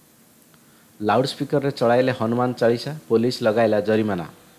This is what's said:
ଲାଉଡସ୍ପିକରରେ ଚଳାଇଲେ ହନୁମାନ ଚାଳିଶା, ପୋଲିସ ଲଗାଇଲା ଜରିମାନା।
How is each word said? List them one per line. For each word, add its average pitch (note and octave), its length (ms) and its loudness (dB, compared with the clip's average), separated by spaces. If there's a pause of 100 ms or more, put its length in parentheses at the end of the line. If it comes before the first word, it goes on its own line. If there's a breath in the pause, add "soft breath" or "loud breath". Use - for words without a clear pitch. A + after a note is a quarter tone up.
(1040 soft breath)
ଲାଉଡସ୍ପିକରରେ C3+ 680 0
ଚଳାଇଲେ B2+ 420 2
ହନୁମାନ A#2+ 400 -2
ଚାଳିଶା, A#2+ 460 -2 (100)
ପୋଲିସ A#2 340 0
ଲଗାଇଲା A2 380 2
ଜରିମାନା। G#2+ 460 -2 (320)